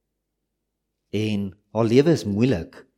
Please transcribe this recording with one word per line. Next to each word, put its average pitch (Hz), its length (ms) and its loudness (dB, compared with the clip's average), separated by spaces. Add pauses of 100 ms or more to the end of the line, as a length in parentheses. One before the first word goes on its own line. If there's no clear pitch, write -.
(1080)
En 101 460 -6 (160)
haar 113 140 0
lewe 139 260 4
is 135 140 0
moeilik. 104 600 -2 (120)